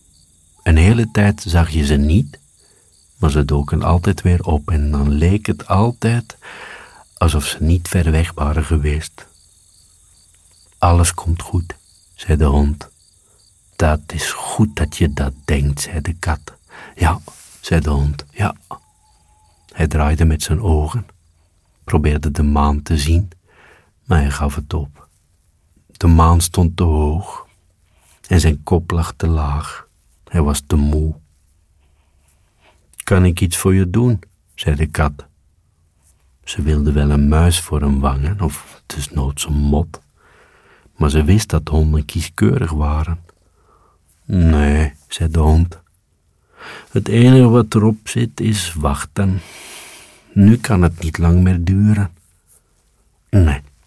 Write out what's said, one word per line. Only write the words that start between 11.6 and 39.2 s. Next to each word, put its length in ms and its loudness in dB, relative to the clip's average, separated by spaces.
zei 220 -2
de 80 2
hond. 460 0
"Dat 300 0
is 240 -8
goed 460 -4
dat 200 -6
je 160 0
dat 200 -4
denkt," 360 -2
zei 200 -8
de 120 -6
kat. 440 -8
"Ja," 260 -2
zei 200 0
de 100 -2
hond, 400 -2
"ja." 240 -4
Hij 140 -2
draaide 380 0
met 180 2
zijn 180 -2
ogen, 460 -2
probeerde 460 -2
de 120 -2
maan 400 0
te 160 -2
zien, 320 0
maar 140 2
hij 120 0
gaf 240 -4
het 200 -10
op. 340 -10
De 200 -4
maan 340 6
stond 360 0
te 60 -2
hoog 640 -2
en 140 2
zijn 220 0
kop 280 -2
lag 260 -4
te 100 -4
laag. 600 -4
Hij 180 0
was 240 -2
te 100 0
moe. 380 0
"Kan 200 2
ik 160 0
iets 160 -2
voor 180 2
je 160 0
doen?" 300 0
zei 220 -2
de 100 -2
kat. 400 -4
Ze 180 -10
wilde 300 0
wel 180 0
een 180 2
muis 320 2
voor 200 -4
hem 200 0
vangen, 400 -2
of 460 -8
desnoods 600 -6